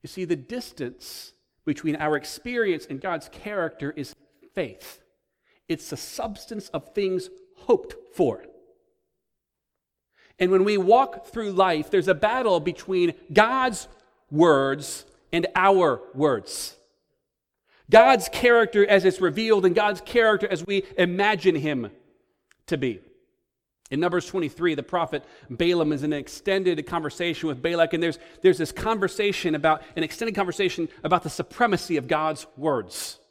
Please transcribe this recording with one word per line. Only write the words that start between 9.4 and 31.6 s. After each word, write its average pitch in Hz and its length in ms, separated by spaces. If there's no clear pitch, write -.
And 180 120
when 190 120
we 208 140
walk 233 500
through 214 240
life, 180 380
there's 185 180
a 185 60
battle 214 460
between 175 540
God's 233 560
words 143 760
and 170 240
our 185 460
words. 131 600
God's 226 400
character 233 560
as 196 200
it's 185 160
revealed 196 440
and 175 80
God's 208 280
character 214 460
as 175 180
we 196 180
imagine 185 580
him 139 340
to 160 100
be. 120 220
In 147 120
Numbers 175 240
twenty-three, 165 500
the 139 80
prophet 165 400
Balaam 165 440
is 139 100
in 151 80
an 147 80
extended 180 680
conversation 165 640
with 127 140
Balak, 170 320
and 165 100
there's, 165 160
there's 185 160
this 160 160
conversation 196 840
about, 156 260
an 165 80
extended 214 320
conversation 180 540
about 165 180
the 151 60
supremacy - 680